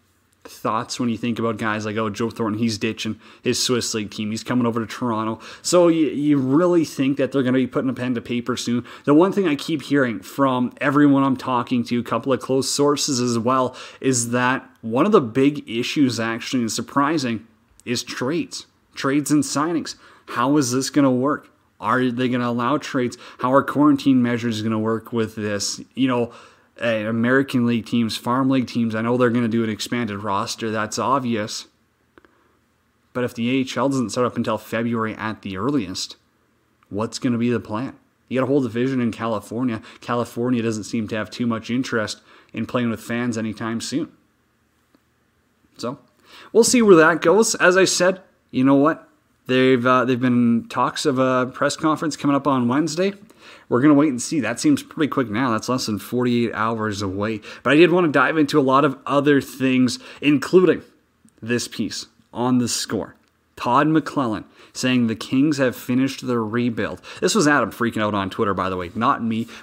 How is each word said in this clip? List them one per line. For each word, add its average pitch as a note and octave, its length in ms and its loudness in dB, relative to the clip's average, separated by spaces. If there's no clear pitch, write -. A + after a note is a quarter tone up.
thoughts - 560 -4
when B2 80 0
you A2+ 100 -2
think A#2 220 -4
about A2+ 180 -2
guys A2 260 -2
like, G#2+ 120 -4
"Oh, A2 120 -2
Joe A2+ 220 -4
Thornton, G#2+ 300 -4
he's A2+ 180 0
ditching A2 400 -4
his B2 180 0
Swiss A#2+ 340 -2
League G#2+ 180 -6
team. G#2+ 180 -6
He's A2 140 -8
coming B2 200 0
over A#2 140 0
to A2+ 80 -4
Toronto." A2 540 -4
So F3 280 4
you, E3 180 4
you C#3+ 320 2
really D#3+ 460 4
think C3+ 320 0
that C3+ 160 -2
they're C#3 100 0
gonna B2+ 160 2
be B2+ 80 0
putting C3 240 -2
a A#2+ 40 -4
pen B2 200 -4
to A#2 60 -4
paper A#2+ 360 -4
soon. A#2+ 300 -4
The C#3+ 100 6
one F3+ 180 6
thing F#3+ 160 0
I D3 80 0
keep D3 260 -4
hearing B2+ 380 0
from B2+ 600 -2
everyone C#3 440 4
I'm C3 120 0
talking B2 500 -2
to, A#2+ 120 -2
a A#2 60 -2
couple A#2+ 280 -2
of B2 60 0
close C3 320 -2
sources C#3+ 500 0
as A#2+ 200 0
well, B2 340 0
is A#2+ 300 0
that B2 400 0
one A#2 220 0
of G#3+ 60 2
the G#3 100 6
big C3+ 480 0
issues, A#2 520 0
actually, A2+ 400 -4
and A2+ 100 -2
surprising, C3 800 -2
is A#2+ 200 -4
trades. C3 640 -6
Trades C#3 380 -2
and D3 100 4
signings. D3 540 -4
How C3+ 240 2
is B2+ 120 2
this C3 200 -2
gonna C#3 200 4
work? B2+ 400 -2
Are B2 240 0
they B2+ 240 0
gonna A#2+ 200 0
allow A#2+ 280 0
trades? B2+ 420 -2
How B2+ 140 -2
are C3+ 120 6
quarantine C#3 580 4
measures A#2 400 0
gonna A2 160 0
work A2 340 -2
with A2 220 -2
this? G#2 460 -4
You C3 100 2
know, A#2+ 260 0
uh, A#2 60 -4
American A#2 800 0
League A#2+ 200 0
teams, A#2 300 -2
Farm C3 320 -2
League C3 200 0
teams, A#2 260 -2
I A2 80 -4
know A#2+ 140 0
they're B2 140 2
gonna A#2 180 0
do A2+ 160 0
an A2 60 -2
expanded G#2 520 -6
roster. G#2+ 480 -4
That's G#2+ 300 -4
obvious. A#2 640 -2
But B2 120 -2
if A#2+ 100 -6
the A#2+ 160 -2
A C3 40 0
H C3 220 -2
L B2 120 0
doesn't C3 220 -2
start B2 180 0
up - 80 -6
until A2+ 200 -2
February A2+ 600 -4
at G#2+ 260 -8
the F#2+ 140 -8
earliest, G2+ 580 -4
what's G#2+ 280 -6
gonna A#2+ 180 -2
be A#2+ 140 0
the A#2 80 0
plan? A2 380 -8
You A#2 100 -4
got C3 60 2
a B2 40 -4
whole C#3 140 2
division B2 380 -2
in A#2 100 0
California. A2+ 720 -4
California A#2+ 640 -2
doesn't A2 220 -4
seem A2 240 -6
to A2+ 80 -6
have G#2 120 -6
too A#2+ 200 -4
much A2+ 240 -4
interest A#2+ 480 -4
in A2+ 140 -6
playing A#2+ 240 -2
with A2 120 -8
fans A#2+ 340 -4
anytime A2+ 440 -6
soon. C#3+ 320 -6
So, A#2+ 220 -8
we'll A3+ 100 6
see A#3+ 200 4
where G3+ 120 10
that D#3+ 260 6
goes. G3 360 4
As F3+ 200 4
I F#3+ 80 6
said, F#3 360 0
you B2+ 100 0
know C3+ 140 6
what? D#3 320 2
They've, B2+ 340 4
uh, B2+ 200 4
they've B2+ 160 0
been A#2+ 480 2
talks C3 360 -2
of C3+ 140 0
a C3 340 2
press C#3+ 220 -2
conference D#3 420 -2
coming C#3+ 200 0
up C3+ 100 -2
on C3 220 2
Wednesday. D#3+ 460 0
We're B2 120 2
gonna D3 140 6
wait D3 160 4
and A#2+ 120 -4
see. - 160 -4
That A#2 220 -4
seems D3 200 2
pretty - 300 -4
quick B2+ 180 -2
now. A#2 220 -2
That's A2 180 -2
less B2+ 180 -2
than G#2+ 120 -2
forty-eight A#2+ 560 0
hours G#2+ 480 -2
away. G#2 380 -4
But B2 80 4
I D3 40 6
did E3+ 140 8
wanna F3 220 4
dive C#3+ 260 2
into D3+ 220 4
a - 20 4
lot C3+ 220 4
of C3+ 120 0
other C#3+ 340 4
things, C3 580 0
including D3+ 600 4
this A#2 240 -2
piece - 400 -8
on B2+ 260 0
The A#2+ 100 0
Score. - 480 -6
Todd C3+ 320 2
McClellan C#3 560 -2
saying B2+ 360 0
the A2+ 80 -2
Kings C#3 420 0
have B2+ 160 2
finished C3 540 -2
their A#2+ 160 0
rebuild. A2 580 -4
This F#3 140 0
was F3 140 4
Adam B2+ 240 2
freaking A#2 300 -2
out G#2+ 120 0
on G2 160 -2
Twitter, G2+ 240 -2
by F#2+ 160 -2
the F#2+ 60 -4
way, F2 180 -8
not A#2+ 300 0
me, A2+ 240 -4